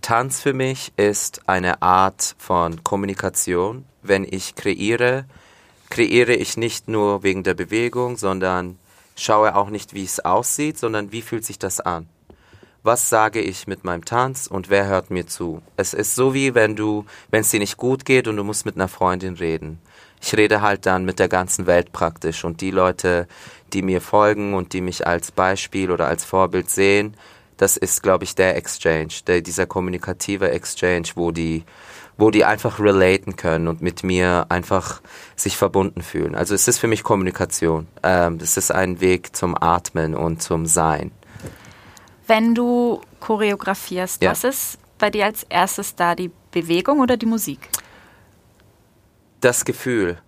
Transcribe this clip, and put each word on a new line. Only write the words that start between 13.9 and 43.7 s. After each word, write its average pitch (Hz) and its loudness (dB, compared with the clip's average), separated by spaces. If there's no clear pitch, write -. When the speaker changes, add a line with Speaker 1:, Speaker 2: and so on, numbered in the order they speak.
Speaker 1:
Tanz 127 -4
und 95 -8
wer 98 4
hört 95 0
mir 90 -4
zu? 82 -8
Es - -2
ist - -2
so, 131 2
wie 135 0
wenn 107 4
du, 107 -2
wenn's 110 2
dir 110 2
nicht 101 -4
gut 131 -2
geht 127 4
und 107 -2
du 101 -4
musst 104 -6
mit 104 -6
einer 92 0
Freundin 90 -2
reden. 80 -4
Ich - -4
rede 107 6
halt 101 0
dann 92 2
mit 92 -4
der 95 4
ganzen 92 -2
Welt 87 4
praktisch 82 -4
und 85 -6
die 95 -4
Leute, 90 2
die 95 -2
mir 92 0
folgen 104 2
und 92 -6
die 92 -4
mich 90 -4
als 85 -2
Beispiel 92 0
oder 82 0
als 82 -2
Vorbild 92 0
sehen, 101 2
das 98 2
ist, - -4
glaub - 2
ich, 185 -8
der 92 2
Exchange, 80 -2
der, 90 2
dieser 87 -4
kommunikative 92 -4
Exchange, 87 -2
wo 85 -2
die, 82 -4
wo 107 6
die 104 6
einfach 107 0
relaten 95 4
können 82 0
und 82 -4
mit 87 -4
mir 90 2
einfach 87 -2
sich - -4
verbunden 95 0
fühlen. 80 -4
Also 90 -2
es - 2
ist 123 2
für 120 0
mich 110 0
Kommunikation. 87 0
Ähm, 87 2
es - -2
ist - -2
ein 92 0
Weg 92 0
zum 87 -2
Atmen 82 0
und 82 -2
zum 82 -2
Sein. 80 0
Speaker 2:
Wenn 226 4
du 240 2
choreografierst, 196 -2